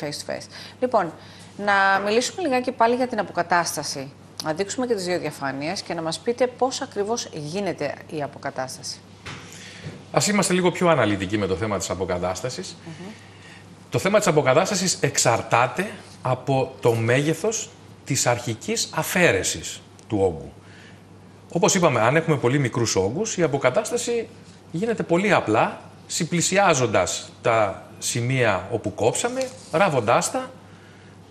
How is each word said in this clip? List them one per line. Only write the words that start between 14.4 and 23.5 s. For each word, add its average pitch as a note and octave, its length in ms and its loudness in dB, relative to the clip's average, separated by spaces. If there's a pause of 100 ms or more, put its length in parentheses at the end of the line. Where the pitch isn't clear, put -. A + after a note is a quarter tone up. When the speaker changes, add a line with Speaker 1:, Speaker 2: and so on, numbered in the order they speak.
Speaker 2:
εξαρτάται B2+ 880 2 (320)
από C3 580 -2
το A#2+ 120 4
μέγεθος C#3+ 760 0 (340)
της - 220 0
αρχικής B2 680 -2
αφαίρεσης C3+ 840 0 (280)
του G#2+ 120 0
όγκου. D#2+ 320 0 (1000)
Όπως F3 220 4
είπαμε, D#3+ 260 4
αν B2 160 4
έχουμε D#3+ 200 2
πολύ B2 220 2
μικρούς A#2+ 380 0
όγκους, B2+ 400 0
η F3+ 60 2
αποκατάσταση G#3+ 840 0 (420)